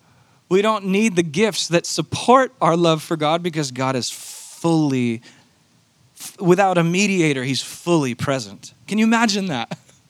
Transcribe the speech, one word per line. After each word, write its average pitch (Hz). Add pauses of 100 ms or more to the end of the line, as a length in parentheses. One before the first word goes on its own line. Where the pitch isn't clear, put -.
(480)
We 185
don't 214
need 196
the 175
gifts 170
that 165
support 247
our 160
love 165
for 170
God 156
because 151
God 131
is 117
fully, 135 (1160)
without 180
a 170
mediator, 170
he's 127
fully 147
present. 113 (140)
Can 202
you 220
imagine 220
that? 127 (340)